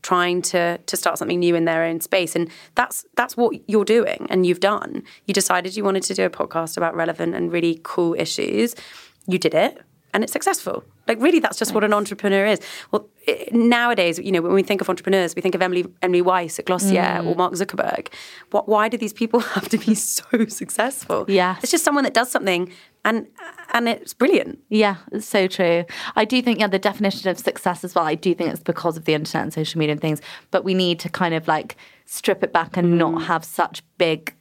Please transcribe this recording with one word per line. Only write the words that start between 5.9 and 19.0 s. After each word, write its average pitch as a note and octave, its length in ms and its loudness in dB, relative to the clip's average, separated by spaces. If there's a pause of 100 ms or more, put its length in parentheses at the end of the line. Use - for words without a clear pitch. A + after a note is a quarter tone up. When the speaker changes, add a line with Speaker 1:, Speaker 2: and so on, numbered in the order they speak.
Speaker 1:
to F#3+ 100 -4
do F#3+ 120 0
a F3+ 40 2
podcast - 480 -4
about E3+ 180 0
relevant E3 400 -2
and E3+ 160 -2
really E3+ 320 0
cool E3+ 340 0
issues. G#3 560 -2 (540)
You F#3 100 0
did E3+ 160 0
it. F3+ 240 2 (360)
And G#3 100 2
it's - 100 -6
successful. - 500 -4 (240)
Like, A3+ 140 0
really, D#4+ 180 4
that's - 200 -2
just G#3+ 160 -2
what G#3 80 2
an G#3+ 80 2
Speaker 2:
Nice. G#3 60 4
Speaker 1:
entrepreneur G3+ 500 0
is. G#3 120 0 (320)
Well, - 160 -2 (200)
i-, - 240 -2
nowadays, A#3 680 4
you F#3+ 140 -4
know, F3 100 2
when F3 120 0
we G3 100 4
think G3 180 0
of F3+ 80 -4
entrepreneurs, F#3 460 0
we F3 60 -6
think F#3 120 0
of E3+ 80 0
Emily, F3+ 240 0 (160)
Emily F3+ 200 4
Weiss F3 380 2
at - 60 -8
Glossier F#3 360 2 (200)
Speaker 2:
Mm. E3+ 60 -2
Speaker 1:
or - 80 0
Mark F3+ 180 0
Zuckerberg. - 540 -2 (440)
What, G#3 180 0
why G#3+ 200 4
do A#3 80 -4
these G#3+ 160 -4